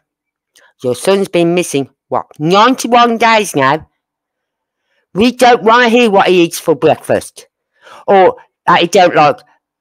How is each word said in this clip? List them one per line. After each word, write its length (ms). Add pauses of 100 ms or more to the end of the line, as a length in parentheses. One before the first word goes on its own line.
(840)
your 120
son's 340
been 260
missing, 340 (200)
what, 160 (140)
ninety-one 800
days 380
now? 320 (1300)
We 180
don't 320
wanna 260
hear 200
what 180
he 160
eats 160
for 160
breakfast, 720 (600)
or 300 (280)
that 160
he 60
don't 280
like 240 (420)